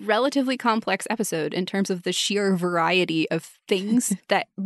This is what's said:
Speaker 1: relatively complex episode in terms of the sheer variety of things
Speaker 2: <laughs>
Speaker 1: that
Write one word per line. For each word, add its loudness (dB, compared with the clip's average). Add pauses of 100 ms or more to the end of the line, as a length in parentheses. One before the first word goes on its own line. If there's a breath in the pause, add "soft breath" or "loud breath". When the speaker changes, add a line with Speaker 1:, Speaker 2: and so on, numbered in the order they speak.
Speaker 1:
relatively 2
complex 0
episode -2
in -2
terms -2
of -4
the -2
sheer 0
variety 2
of -4 (160)
things 2
Speaker 2:
<laughs> -20
Speaker 1:
that 0 (180)